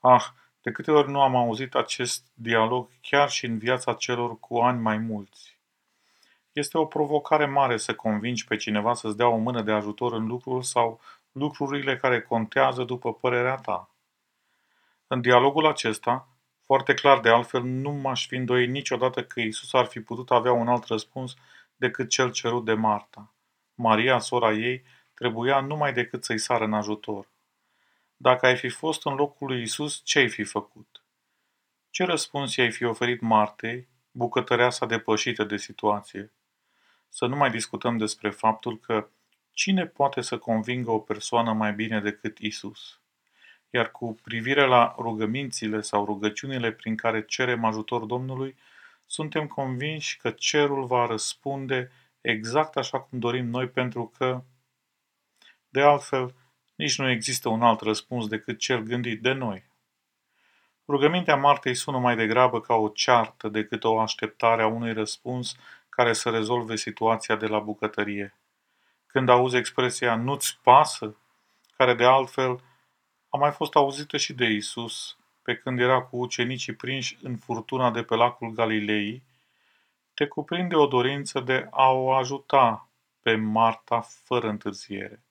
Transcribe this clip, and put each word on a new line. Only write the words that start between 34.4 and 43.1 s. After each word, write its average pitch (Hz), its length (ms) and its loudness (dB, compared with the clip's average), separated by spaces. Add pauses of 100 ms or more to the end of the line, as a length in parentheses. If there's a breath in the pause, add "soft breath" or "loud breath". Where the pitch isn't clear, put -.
depășită 110 580 0
de 104 120 -6
situație? 104 760 -4 (760)
Să - 180 -4
nu 127 100 -2
mai 139 140 2
discutăm 117 460 -4
despre 107 340 -4
faptul 110 480 -2
că 107 300 -4 (420)
cine 185 360 0
poate 139 340 -2
să 120 180 -6
convingă 117 520 -4
o 110 80 2
persoană 113 540 -2
mai 107 200 0
bine 110 280 -4
decât 104 380 -6
Iisus? - 640 -12 (680 soft breath)